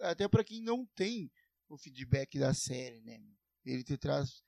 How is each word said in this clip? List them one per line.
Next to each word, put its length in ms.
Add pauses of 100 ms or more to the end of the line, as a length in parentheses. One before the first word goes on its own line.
até 240
pra 160
quem 200
não 220 (100)
tem 340 (380)
o 100
feedback 600
da 140
série, 480
né, 160 (480)
ele 180
te 140
traz, 500